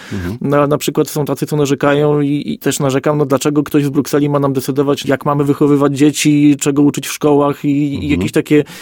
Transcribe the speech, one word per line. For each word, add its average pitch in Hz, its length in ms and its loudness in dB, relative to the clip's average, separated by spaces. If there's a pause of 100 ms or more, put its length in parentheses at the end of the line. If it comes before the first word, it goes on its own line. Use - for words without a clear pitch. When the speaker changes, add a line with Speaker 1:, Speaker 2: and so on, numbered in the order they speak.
(120)
Speaker 1:
Mhm. 95 280 -6
Speaker 2:
no, 139 160 0
ale 143 100 4
na 143 120 0
przykład - 300 -2
są 151 160 -4
tacy, 139 220 -4
co 151 100 -4
narzekają 147 640 2
i, 143 260 -2
i 147 120 -6
też 139 220 -4
narzekam, 143 380 0
no, 147 80 2
dlaczego 147 360 0
ktoś 143 220 0
z 147 40 0
Brukseli 143 400 0
ma 147 100 0
nam 139 140 0
decydować, 139 540 -2
jak 135 200 -2
mamy 143 180 0
wychowywać 143 540 2
dzieci, 147 600 4
czego 143 220 0
uczyć 147 260 0
w - 40 -8
szkołach 143 520 0
i, 143 280 0
i - 20 -6
Speaker 1:
Mhm. 143 160 -4
Speaker 2:
jakieś - 220 -2
takie, 147 320 2 (180)